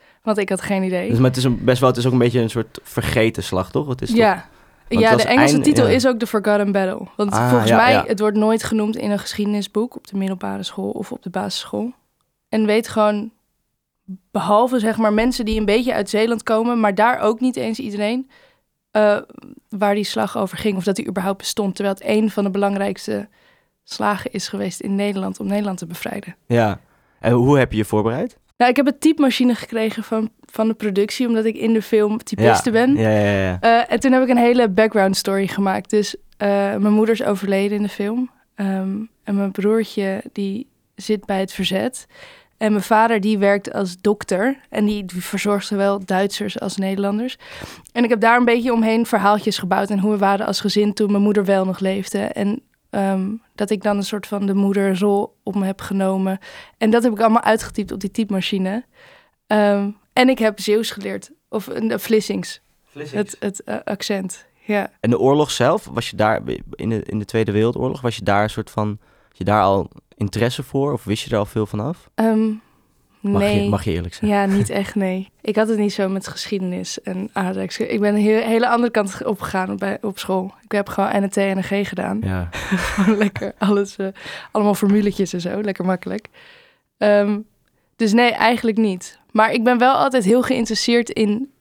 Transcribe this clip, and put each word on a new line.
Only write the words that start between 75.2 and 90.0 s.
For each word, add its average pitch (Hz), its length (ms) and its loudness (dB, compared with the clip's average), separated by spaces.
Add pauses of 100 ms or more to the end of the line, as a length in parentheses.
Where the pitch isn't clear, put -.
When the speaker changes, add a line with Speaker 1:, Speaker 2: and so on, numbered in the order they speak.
Speaker 1:
Ik 214 160 -4
had 214 120 2
het 220 100 0
niet 208 140 0
zo 196 160 -2
met 190 200 -6
geschiedenis 185 720 -6
en 190 300 -8
aardrijkskunde. 190 600 -4
Ik 214 80 -2
ben 208 140 2
een 208 60 2
heel, 214 220 4
hele 226 260 2
andere 233 240 2
kant 202 220 -2
ge-, - 140 -6
opgegaan 190 480 -4
bij, 196 240 -6
op 202 180 -8
school. 185 340 -4 (120)
Ik - 80 -10
heb 202 160 -2
gewoon - 220 -2
N - 20 -2
en 196 180 0
T - 60 -6
en 196 200 0
een 190 60 -2 (220)
G 190 40 -6
gedaan. 190 340 -4
Speaker 2:
Ja. 92 260 -2 (200)
Speaker 1:
<laughs> - 260 -4
Gewoon 202 240 2
lekker 202 400 -2
alles, 202 380 0
eh, 196 100 -4 (460)
allemaal 208 220 2
formuletjes 202 580 2
en 180 80 -6
zo. 175 220 -6
Lekker 190 220 -4
makkelijk. 185 440 -4 (720)
Ehm, 208 400 4 (580)
dus 220 160 2
nee, 240 200 6
eigenlijk 226 460 0
niet. 196 400 -2 (120)
Maar 220 220 2
ik 233 120 0
ben 247 140 4
wel 254 160 4
altijd 254 300 2